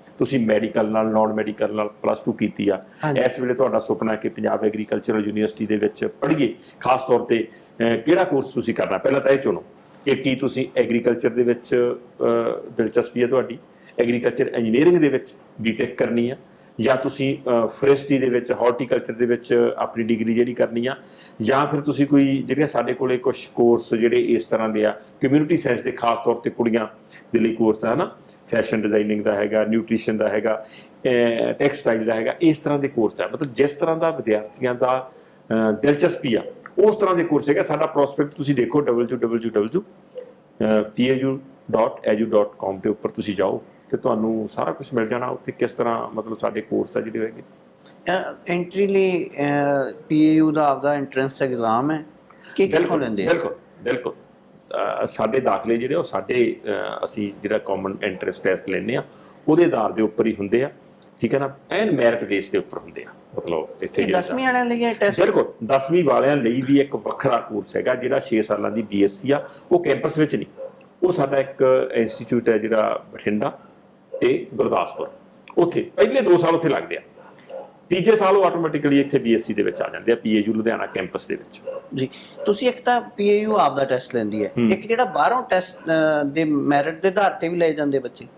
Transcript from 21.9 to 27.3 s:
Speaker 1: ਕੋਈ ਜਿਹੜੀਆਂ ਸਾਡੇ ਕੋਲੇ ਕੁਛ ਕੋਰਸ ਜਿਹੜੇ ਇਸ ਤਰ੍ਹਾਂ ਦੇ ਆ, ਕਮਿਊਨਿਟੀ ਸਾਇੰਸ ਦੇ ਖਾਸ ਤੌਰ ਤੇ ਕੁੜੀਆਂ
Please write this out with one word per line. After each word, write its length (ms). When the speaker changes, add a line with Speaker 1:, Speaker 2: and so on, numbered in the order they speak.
Speaker 1:
ਕੋਈ 400
ਜਿਹੜੀਆਂ 200
ਸਾਡੇ 280
ਕੋਲੇ 240
ਕੁਛ 360
ਕੋਰਸ 400
ਜਿਹੜੇ 220
ਇਸ 280
ਤਰ੍ਹਾਂ 240
ਦੇ 180
ਆ, 80
ਕਮਿਊਨਿਟੀ 360
ਸਾਇੰਸ 240
ਦੇ 120
ਖਾਸ 320
ਤੌਰ 100
ਤੇ 160
ਕੁੜੀਆਂ 360